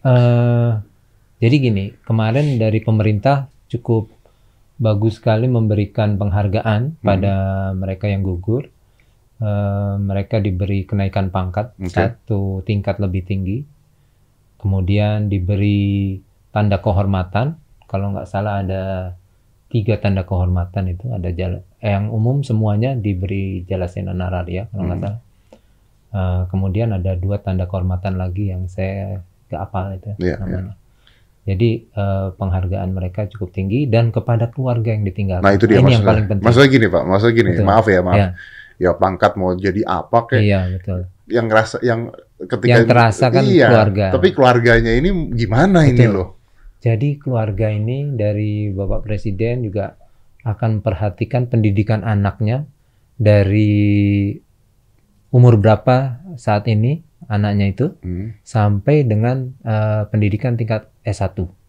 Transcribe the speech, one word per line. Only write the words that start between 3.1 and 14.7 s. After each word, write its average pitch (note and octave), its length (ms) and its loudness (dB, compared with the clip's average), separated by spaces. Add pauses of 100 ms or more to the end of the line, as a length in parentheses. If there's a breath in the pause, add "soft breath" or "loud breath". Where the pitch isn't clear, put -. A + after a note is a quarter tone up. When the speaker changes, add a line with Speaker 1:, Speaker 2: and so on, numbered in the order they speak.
Speaker 1:
cukup A2+ 400 -2 (720)
bagus G#2+ 400 0
sekali A2 240 0
memberikan G#2+ 720 0
penghargaan G#2 800 0
Speaker 2:
Hmm. - 80 -20
Speaker 1:
pada G2 300 0 (400)
mereka F#2+ 340 -4
yang G2 140 -2
gugur. F#2+ 420 -4 (720)
Eh, G2+ 600 -2
mereka G2 380 -2
diberi G2 480 -2
kenaikan G2 440 -2
pangkat F#2 460 -6
Speaker 2:
Oke. F#2+ 160 -8
Speaker 1:
satu G2 500 -4 (220)
tingkat G2+ 340 -2
lebih F#2 280 -4
tinggi. G2 400 -4 (920)
Kemudian G#2 720 0